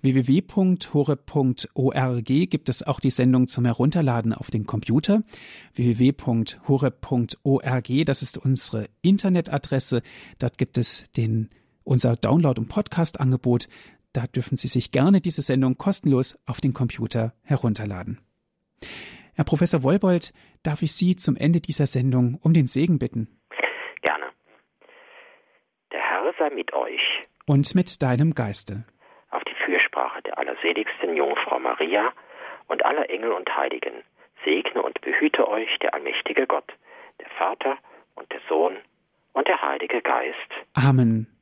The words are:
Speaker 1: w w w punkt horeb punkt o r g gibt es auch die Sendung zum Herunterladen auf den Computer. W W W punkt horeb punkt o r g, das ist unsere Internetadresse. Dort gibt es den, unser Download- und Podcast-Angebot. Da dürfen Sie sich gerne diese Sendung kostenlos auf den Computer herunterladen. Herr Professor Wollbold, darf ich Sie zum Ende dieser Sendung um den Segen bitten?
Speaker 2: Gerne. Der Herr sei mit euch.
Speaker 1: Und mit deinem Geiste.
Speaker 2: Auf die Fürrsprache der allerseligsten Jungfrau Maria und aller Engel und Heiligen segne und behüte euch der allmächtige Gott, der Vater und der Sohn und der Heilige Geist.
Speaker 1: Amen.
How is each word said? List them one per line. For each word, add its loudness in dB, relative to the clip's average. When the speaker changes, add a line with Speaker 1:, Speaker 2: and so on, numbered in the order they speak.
Speaker 1:
w 2
w 2
w 4
punkt 0
horeb 0
punkt 0
o 2
r 0
g 2
gibt -4
es -2
auch -2
die 0
Sendung 4
zum -2
Herunterladen 2
auf -10
den -4
Computer. 2
W -2
W 2
W 6
punkt -2
horeb 0
punkt -2
o 2
r -2
g, 0
das 2
ist -2
unsere -2
Internetadresse. 0
Dort -4
gibt -2
es -2
den, -2
unser 4
Download- 2
und -4
Podcast-Angebot. 0
Da -4
dürfen -4
Sie -4
sich -2
gerne 4
diese -2
Sendung 2
kostenlos 0
auf -8
den 0
Computer -2
herunterladen. -2
Herr 0
Professor 2
Wollbold, 2
darf -4
ich 0
Sie 4
zum 0
Ende 2
dieser 0
Sendung 2
um 4
den 6
Segen 2
bitten? -4
Speaker 2:
Gerne. -2
Der -6
Herr -2
sei 0
mit -8
euch. -4
Speaker 1:
Und 4
mit 0
deinem 2
Geiste. -6
Speaker 2:
Auf -6
die -8
Fürrsprache -2
der -8
allerseligsten -4
Jungfrau -2
Maria -2
und -2
aller 0
Engel -4
und -4
Heiligen -6
segne 0
und -6
behüte 0
euch -2
der -2
allmächtige -4
Gott, -4
der -16
Vater -2
und -18
der -12
Sohn 2
und -2
der 0
Heilige -4
Geist. -2
Speaker 1:
Amen. 4